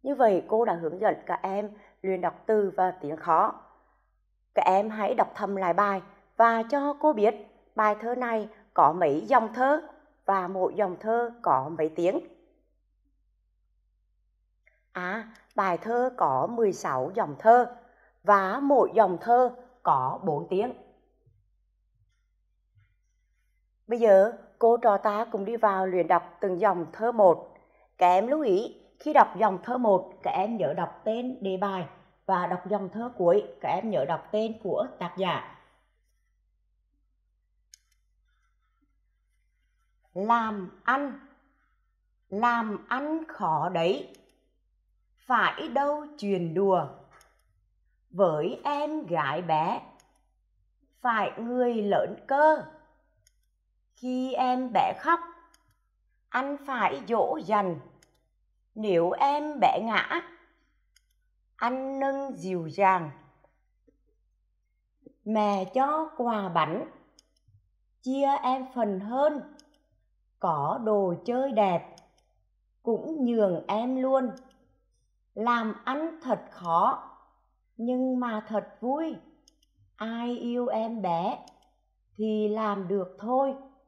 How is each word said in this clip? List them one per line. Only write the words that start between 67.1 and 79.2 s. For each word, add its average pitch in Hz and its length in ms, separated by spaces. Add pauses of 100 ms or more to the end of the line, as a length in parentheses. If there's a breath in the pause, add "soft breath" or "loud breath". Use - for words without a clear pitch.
chia 277 260 (140)
em 262 320
phần 208 260
hơn. 269 540 (840)
Có 165 440
đồ 202 300 (100)
chơi 254 280
đẹp, 196 440 (840)
cũng 269 420
nhường 214 420
em 247 360
luôn. 262 280 (1040)
Làm 226 400 (100)
ăn 311 380
thật 240 180 (100)
khó, 175 600 (680)
nhưng 254 440
mà 220 280
thật 208 320
vui. 277 360 (800)